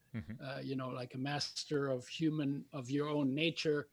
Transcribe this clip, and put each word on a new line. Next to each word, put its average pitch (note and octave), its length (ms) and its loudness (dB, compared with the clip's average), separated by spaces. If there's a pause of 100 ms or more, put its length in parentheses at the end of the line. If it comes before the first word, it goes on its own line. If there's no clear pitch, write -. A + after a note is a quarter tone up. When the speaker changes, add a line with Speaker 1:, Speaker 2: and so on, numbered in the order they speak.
(160)
Speaker 1:
Mm-hmm. A2+ 180 -6 (100)
Speaker 2:
uh, C3+ 200 -6
you C3+ 120 -2
know, C3 140 -2
like B2+ 260 -6
a - 20 -6
master C#3 720 0
of B2+ 180 0
human, D3+ 640 0
of B2+ 180 -6
your C#3+ 200 2
own C#3+ 260 4
nature, D3+ 580 2